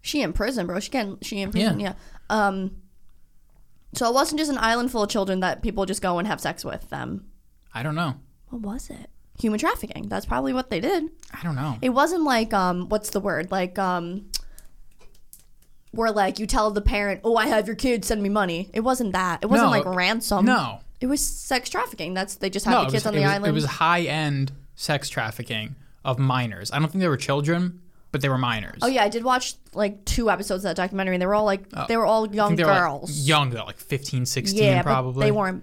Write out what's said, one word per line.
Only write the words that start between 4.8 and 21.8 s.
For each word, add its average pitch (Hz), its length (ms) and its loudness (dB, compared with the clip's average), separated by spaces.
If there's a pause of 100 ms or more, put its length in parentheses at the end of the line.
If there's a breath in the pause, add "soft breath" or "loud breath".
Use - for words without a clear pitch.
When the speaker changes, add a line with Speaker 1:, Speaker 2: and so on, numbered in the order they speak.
Speaker 1:
full 226 120 0
of 208 80 0
children 190 300 0
that 180 220 -2
people 196 240 -2
just 190 160 -4
go 175 160 0
and 190 100 -2
have 165 120 -4
sex - 240 -6
with - 260 -10
them. 139 360 -8 (460)
Speaker 2:
I 113 100 -6
don't 151 120 -4
know. 139 220 -2 (340)
Speaker 1:
What 240 120 -10
was 208 280 -8
it? - 180 -18 (320)
Human 214 180 0
trafficking. - 500 -2
That's 202 180 -6
probably 262 260 -2
what 254 160 -2
they 180 120 -2
did. 320 240 0 (280)
Speaker 2:
I - 100 -12
don't 165 120 -4
know. 131 260 -4
Speaker 1:
It 254 100 2
wasn't 320 340 2
like, 233 280 2
um, 180 360 2
what's 214 220 -2
the 202 100 -2
word? 180 300 -2
Like, 185 280 -4
um, 180 480 -2 (1600 soft breath)
where, 226 200 0
like, 196 280 2
you 214 80 -4
tell 214 240 2
the 202 120 0
parent, 202 420 2
"Oh, 226 120 4
I 220 100 4
have 214 200 2
your 220 100 -4
kid, 240 280 2
send 220 180 0
me 196 60 0
money." 190 440 0
It 220 80 -2
wasn't 240 320 0
that. 180 300 0
It 202 40 -2
wasn't 226 260 6
Speaker 2:
No. 220 60 4
Speaker 1:
like 180 80 0
ransom. 185 580 2
Speaker 2:
No. 170 360 2 (200)
Speaker 1:
It 254 60 -2
was 277 180 0
sex - 460 -2
trafficking. 185 440 -4